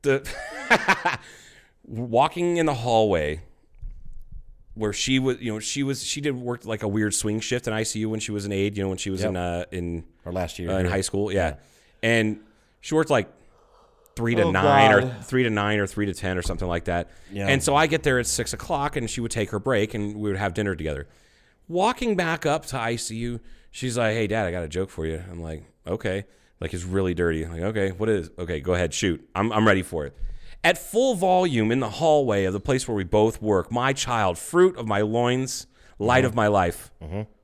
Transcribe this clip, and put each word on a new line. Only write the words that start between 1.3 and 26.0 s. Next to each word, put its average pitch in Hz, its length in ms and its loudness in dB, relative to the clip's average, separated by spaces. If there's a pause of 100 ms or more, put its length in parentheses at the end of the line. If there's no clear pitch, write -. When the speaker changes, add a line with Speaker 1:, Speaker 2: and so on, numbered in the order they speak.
Speaker 1:
walking 147 720 2
in 160 80 4
the 143 80 2
hallway 104 640 4 (1300)
where 107 180 -2
she 131 260 2
was, 131 220 0
you 117 120 -6
know, 107 60 -6
she 139 240 -6
was, 135 220 -4
she - 160 -6
did 143 160 -2
work, 120 300 -8
like, 110 160 -4
a 110 60 -2
weird 107 260 0
swing 107 260 -2
shift - 260 -4
in 113 60 -2
I 110 100 -2
C 110 180 -4
U 110 100 -2
when 110 100 -4
she 107 100 -8
was 101 140 -4
an 101 80 -6
aide, 101 240 0
you 98 60 -2
know, 95 80 0
when 92 80 -4
she - 100 -6
was 95 140 -4
Speaker 2:
Yep. 107 80 0
Speaker 1:
in, 92 60 -4
uh, 87 360 -2
in 85 320 -6 (220)
Speaker 2:
Or 87 60 -8
last 90 260 -6
year. 90 120 -6
Speaker 1:
uh, 95 80 0
in 90 80 2
high 95 140 0
school. 98 320 -2
Yeah. 90 160 2
Speaker 2:
Yeah. 69 60 -4 (480)
Speaker 1:
And 110 380 2 (420)
she - 120 -6
worked, 156 140 4
like, 123 200 4 (880)
three 117 180 0
to 110 80 4
Speaker 2:
Oh, 98 80 4
Speaker 1:
nine 135 420 6
or - 80 8
Speaker 2:
God. 127 240 -4
Speaker 1:
three 127 200 0
to 113 60 2
nine 104 280 0
or 98 80 0
three 104 200 -2
to 92 80 -4
ten 92 240 -4
or 87 40 -4
something 90 260 -4
like 85 160 -2
that. 87 260 -2 (220)
Speaker 2:
Yeah. 98 160 -4
Speaker 1:
And 139 140 2
so 139 120 2
I 156 120 4
get 151 160 -2
there 131 160 2
at 120 80 -2
six - 260 -4
o'clock, 147 440 -4
and 117 140 -4
she 123 120 -6
would 113 80 -6
take 107 200 -2
her 104 80 -4
break, 110 360 0
and 104 220 -4
we 104 140 -2
would 95 80 -2
have 98 160 0
dinner 101 220 0
together. 76 320 -6 (600)
Walking 214 460 0
back 170 320 -2
up 151 200 0
to 135 120 -6
I 117 180 -2
C 113 200 -8
U, 117 240 -6 (300)
she's 123 280 -6
like, 110 160 2
"Hey, 113 120 0
Dad, 107 200 0
I 87 60 -2
got 90 100 -4
a 78 60 -6
joke 92 220 -4
for 80 160 -8
you." 80 240 -4
I'm 85 120 -12
like, 80 220 -10 (220)
"Okay." 98 380 -4 (360)